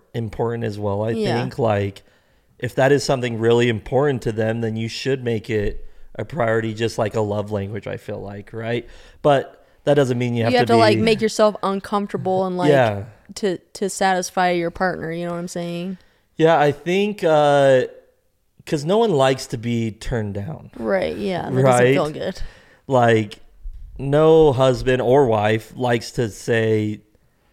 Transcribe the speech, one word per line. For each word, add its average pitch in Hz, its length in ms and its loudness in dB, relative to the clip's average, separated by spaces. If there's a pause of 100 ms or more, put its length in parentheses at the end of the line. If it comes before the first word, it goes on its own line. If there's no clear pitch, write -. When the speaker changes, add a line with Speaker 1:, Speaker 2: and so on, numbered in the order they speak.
(140)
Speaker 1:
important 117 520 -4
as 104 140 -6
well, 104 240 -2
I 113 80 -2
Speaker 2:
Yeah. 180 300 -2
Speaker 1:
think. 127 180 -6
Like, 101 440 -2 (560)
if - 160 -8
that 135 160 4
is 143 120 2
something 123 360 -2
really 120 300 4
important 127 540 -2
to 117 80 -4
them, 110 300 -2
then 113 140 -4
you 113 120 -4
should 131 360 -4
make 117 260 -4
it 104 360 -2 (300)
a 110 100 -8
priority, 113 480 -2
just 110 240 -4
like 110 180 -2
a 113 60 0
love 104 300 -4
language, 101 360 -6
I 98 100 -8
feel 101 220 -12
like, 101 340 -16
right? 113 340 -6 (340)
But - 420 0 (200)
that 147 120 4
doesn't 127 220 2
mean 120 180 -2
you 117 80 0
have 117 100 2
Speaker 2:
You 240 60 4
have 233 80 2
Speaker 1:
to 233 60 2
Speaker 2:
to, 226 40 6
like, 220 200 6
Speaker 1:
be - 40 0
Speaker 2:
make 220 200 2
yourself 214 420 2
uncomfortable 190 840 -2
and, 180 120 -4
like, 180 120 0
Speaker 1:
Yeah. 113 360 2 (300)
Speaker 2:
to, 185 220 -4 (160)
to 196 160 -6
satisfy 185 600 -2
your 170 200 -2
partner, 165 400 -4
you 175 140 -6
know 170 80 -6
what 170 60 -8
I'm 175 80 -8
saying? 175 500 -8 (380)
Speaker 1:
Yeah, 160 240 4
I 147 120 4
think, 196 520 -2
uh, 143 600 4 (840)
'cause 147 200 -4
no 190 120 2
one 233 140 2
likes 135 360 2
to 127 100 -8
be 113 340 -2
turned 104 420 -6
down. - 440 -10
Speaker 2:
Right, 196 380 -2
yeah, 180 340 -6
that - 40 -6
Speaker 1:
Right? 127 400 4
Speaker 2:
doesn't - 0 -
feel 151 160 0
good. - 320 -8 (460)
Speaker 1:
Like, 117 480 2 (640)
no 156 520 6
husband 127 520 2
or 127 240 4
wife 110 480 0
likes 120 380 -2
to 120 160 -2
say, 110 720 0 (520)